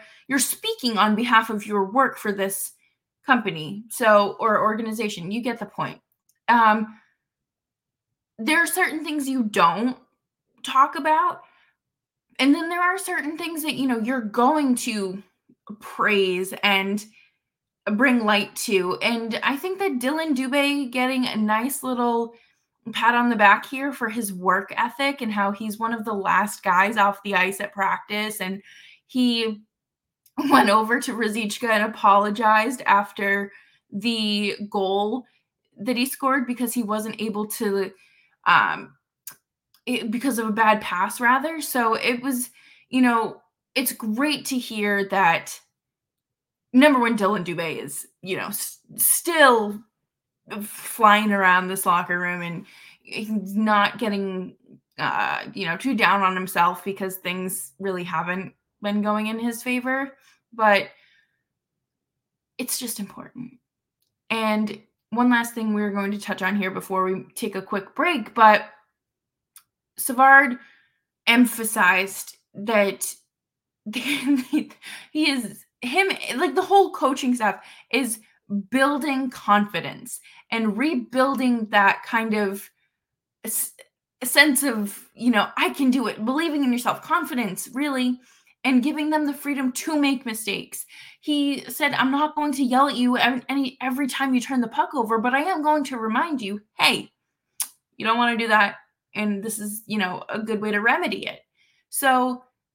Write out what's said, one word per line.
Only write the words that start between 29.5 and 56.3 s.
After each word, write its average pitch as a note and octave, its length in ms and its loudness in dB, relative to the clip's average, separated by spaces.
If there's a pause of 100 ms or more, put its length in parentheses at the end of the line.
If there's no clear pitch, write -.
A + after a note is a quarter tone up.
<laughs> C#4+ 120 -2
went B3 200 6
over A3 300 2
to B3 140 -6
Ruzicka G#3+ 560 -2
and G#3+ 140 2
apologized G#3+ 1040 2
after G3+ 640 0 (400)
the G#3 640 -2 (140)
goal G3+ 540 -2 (540)
that G#3+ 200 -4
he A#3+ 80 0
scored C4 420 -2
because A#3+ 260 -4
he A#3+ 100 -2
wasn't G#3+ 380 -6
able G#3+ 260 -4
to, G3 440 -2 (540)
um, A2 500 2 (920)
it, A#3+ 240 -4
because A#3 300 -2
of A3 80 -2
a A3 40 -2
bad G#3+ 300 4
pass, F#3+ 380 -4
rather. C4+ 420 2
So A3+ 340 0
it A#3+ 260 -2
was, B3 280 -4 (400)
you B3+ 120 2
know, A#3 400 2 (340)
it's C4 160 -2
great B3+ 540 -4
to C4 120 -4
hear G#3 520 -2
that, F#3 500 0 (1120)
number C4+ 280 6
one, A#3 180 2
Dylan G3 280 0
Dubé E3 380 -6
is, - 240 -12 (140)
you F#3 160 -6
know, G#2 100 -4
s-, - 320 -8 (160)
still A#3+ 840 4 (840)
flying G#3 720 4
around F#3 360 4
this F#3+ 180 -6
locker F3+ 340 2
room F3 220 -4
and F3 240 -8 (360)
he's G#3 540 -6
not G#3+ 420 2
getting, G3 580 -4 (420)
uh, - 460 -2 (100)
you F#3+ 120 -6
know, E3+ 120 -2
too B3+ 180 -2
down G3 260 4
on F#3 140 2